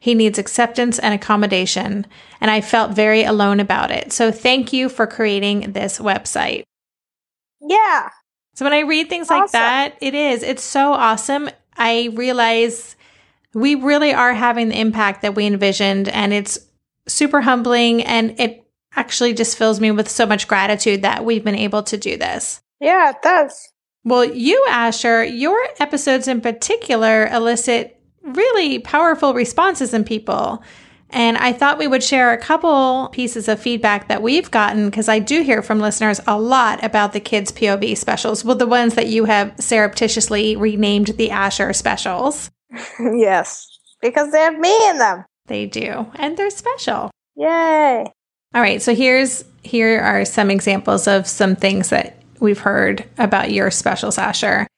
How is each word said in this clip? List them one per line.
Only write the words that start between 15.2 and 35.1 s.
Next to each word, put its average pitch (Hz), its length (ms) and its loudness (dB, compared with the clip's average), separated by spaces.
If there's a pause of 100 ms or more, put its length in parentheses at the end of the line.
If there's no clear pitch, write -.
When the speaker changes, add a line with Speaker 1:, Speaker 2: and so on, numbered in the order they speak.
Speaker 1:
that 202 120 -2
we 208 120 0
envisioned, 196 640 0
and 208 240 -2
it's 202 260 -4 (480)
super 294 320 0
humbling, 240 640 2
and 226 340 -2
it 240 280 -4 (320)
actually 240 360 -2
just 226 240 -2
fills 220 220 2
me 220 120 2
with 214 180 -2
so - 160 2
much 202 240 -2
gratitude 202 540 0
that - 200 -2
we've 220 220 0
been 202 100 0
able 208 280 -2
to 208 140 -6
do - 200 -6
this. - 420 -6 (220)
Speaker 2:
Yeah, 320 300 4
it - 100 -12
does. 311 480 0 (340)
Speaker 1:
Well, 247 220 4
you, 285 420 2
Asher, 233 560 2
your 269 340 -2 (220)
episodes 277 480 0
in 247 140 -2
particular 226 840 0
elicit 233 680 -2 (240)
really 330 580 0
powerful 302 540 2
responses 254 600 0
in 220 100 0
people. 220 580 -4 (500)
And 233 280 0
I 247 140 2
thought 285 260 0
we 302 80 -2
would 254 160 2
share 247 300 2
a 233 40 -2
couple 269 760 0
pieces 240 360 -6
of 214 120 0
feedback 214 500 -2
that 202 120 -2
we've 247 300 0
gotten, 208 400 2
'cause 214 180 -2
I 220 80 4